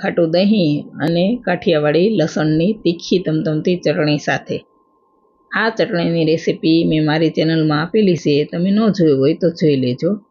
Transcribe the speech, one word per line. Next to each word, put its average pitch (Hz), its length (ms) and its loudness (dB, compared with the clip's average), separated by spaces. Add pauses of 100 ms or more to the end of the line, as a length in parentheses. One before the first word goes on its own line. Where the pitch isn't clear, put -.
ખાટું 165 340 0
દહીં 180 500 2 (200)
અને 170 200 0 (220)
કાઠિયાવાડી 170 680 0
લસણની 156 560 0 (120)
તીખી 175 420 0
તમતમતી 156 580 -2
ચટણી 151 420 0
સાથે. - 320 -6 (920)
આ 220 200 -2
ચટણીની 170 640 0
રેસિપી 165 460 0 (120)
મેં 156 180 2
મારી 156 300 0
ચેનલમાં 156 440 0
આપેલી 180 420 0
છે, 147 120 2 (140)
તમે 175 200 -2
ન 208 80 2 (200)
જોઈ 151 220 4
હોય 160 200 2
તો 175 80 2 (100)
જોઈ 147 260 2
લેજો. 127 260 -2 (200)